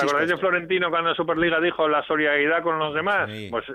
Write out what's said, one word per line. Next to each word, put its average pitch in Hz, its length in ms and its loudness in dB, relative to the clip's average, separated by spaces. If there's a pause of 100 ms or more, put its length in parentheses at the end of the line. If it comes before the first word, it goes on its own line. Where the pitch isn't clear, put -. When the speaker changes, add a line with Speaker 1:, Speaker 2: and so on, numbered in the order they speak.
Speaker 1:
acordáis 139 100 2
Speaker 2:
Chisco 143 60 2 (100)
Speaker 1:
de 175 60 2
Speaker 2:
esto. - 60 -2
Speaker 1:
Florentino 180 500 0
cuando 165 200 0
en 156 60 -2
Superliga 165 440 0
dijo 165 280 2
la 147 180 0
solidaridad 151 560 2
con 165 160 0
los 151 160 -2
demás? 165 380 -2
Speaker 3:
Sí. 107 180 -10
Speaker 1:
Pues 117 140 -4 (100)